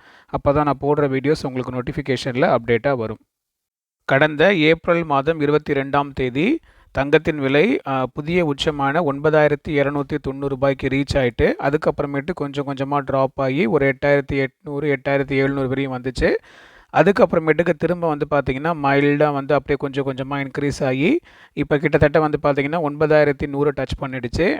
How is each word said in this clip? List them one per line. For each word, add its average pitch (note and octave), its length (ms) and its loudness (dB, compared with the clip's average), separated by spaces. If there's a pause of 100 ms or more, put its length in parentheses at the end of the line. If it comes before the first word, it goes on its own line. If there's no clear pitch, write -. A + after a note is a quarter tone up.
(260)
அப்போ C#3+ 260 0
தான் D3 120 4
நான் C#3 160 0
போடுற C#3+ 280 2
வீடியோஸ் C3+ 380 0
உங்களுக்கு B2+ 260 -6
நோட்டிஃபிகேஷன்ல C3+ 840 -2
அப்டேட்டா A#2 420 0
வரும். A2 220 -6 (840)
கடந்த D3+ 500 4
ஏப்ரல் E3 500 2
மாதம் D3+ 360 0
இருபத்தி D3 320 0
ரெண்டாம் C#3 400 -2
தேதி C#3 480 -2 (300)
தங்கத்தின் D3+ 480 0
விலை, C#3+ 480 2
ஆ, C3 280 -2
புதிய E3+ 300 -2
உச்சமான C#3+ 580 -2
ஒன்பதாயிரத்தி D3+ 680 2
இருநூத்தி C#3+ 540 0
தொண்ணூறு C#3 260 -6
ரூபாய்க்கு C#3 400 -2
ரீச் C3+ 260 0
ஆயிட்டு, C#3+ 440 2
அதுக்கப்புறமேட்டு C#3+ 760 -2
கொஞ்சம் C#3 320 -6
கொஞ்சமா C#3 320 -2
டிராப் C3+ 440 0
ஆகி, C3+ 240 0
ஒரு D#3 200 2
எட்டாயிரத்தி C#3 600 2
எட்நூறு, C#3+ 500 -4
எட்டாயிரத்தி C#3 400 0
எழுநூறு C#3 320 0
வரையும் C3+ 280 -2
வந்துச்சு. C3 360 -2 (640)
அதுக்கப்புறமேட்டுக்கு E3 840 4
திரும்ப E3+ 300 -2
வந்து D3 220 -2
பாத்தீங்கன்னா, C#3 400 -2 (140)
மைல்டா C#3+ 480 4
வந்து C#3 220 -2
அப்படியே C#3 240 0
கொஞ்சம் C#3 280 -4
கொஞ்சமா C3+ 280 -6
இன்க்ரீஸ் C#3 500 -4
ஆகி, C#3+ 360 2 (320)
இப்ப D3 260 -2
கிட்டத்தட்ட D3+ 420 2
வந்து D3 220 0
பாத்தீங்கன்னா, D3 460 0
ஒன்பதாயிரத்தி D3 580 2
நூறு C#3+ 300 -2
டச் C3 240 -6
பண்ணிடுச்சு. C3 460 -4 (140)